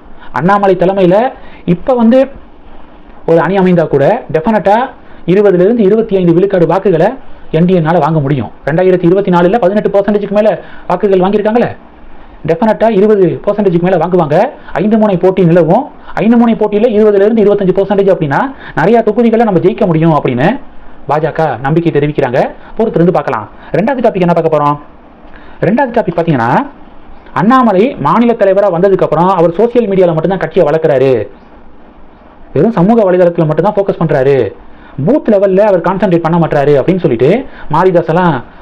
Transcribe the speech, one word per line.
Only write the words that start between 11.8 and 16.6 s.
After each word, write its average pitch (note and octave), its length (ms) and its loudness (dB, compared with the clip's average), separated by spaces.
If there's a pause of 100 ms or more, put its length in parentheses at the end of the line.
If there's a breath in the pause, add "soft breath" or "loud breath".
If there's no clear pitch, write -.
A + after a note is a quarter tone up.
டெஃபினட்டா G#3+ 420 0
இருபது G3+ 380 2 (160)
பர்சன்டேஜுக்கு F#3+ 460 0
மேல F#3+ 80 0
வாங்குவாங்க. E3 400 0 (360 loud breath)
ஐந்து G#3+ 240 0
முனை G#3 200 2
போட்டி F#3 280 0
நிலவும். F3 400 2 (280 loud breath)
ஐந்து A3 240 2
முனை A#3 180 2
போட்டியில G#3+ 340 0